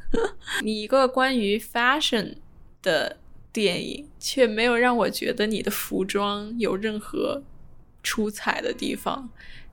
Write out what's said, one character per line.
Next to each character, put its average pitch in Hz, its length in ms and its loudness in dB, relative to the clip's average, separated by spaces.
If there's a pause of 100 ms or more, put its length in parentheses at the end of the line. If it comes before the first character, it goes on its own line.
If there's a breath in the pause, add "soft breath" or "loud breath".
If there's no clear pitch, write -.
(160)
<laughs> - 480 -2
你 214 180 -2
一 208 60 -6
个 262 180 6
关 262 320 2
于 208 200 4
fashion 240 800 0 (460)
的 160 360 2 (340)
电 196 340 2
影， - 220 -8 (100)
却 - 300 4
没 214 160 0
有 240 140 4
让 247 180 4
我 214 140 4
觉 - 240 -2
得 214 140 2
你 214 140 -2
的 - 80 -2
服 190 360 -2
装 202 520 -2
有 190 200 0
任 214 200 -2
何 - 460 -4 (580)
出 214 280 -2
彩 - 320 -2
的 - 100 -2
地 - 240 -4
方。 262 340 -6 (440 loud breath)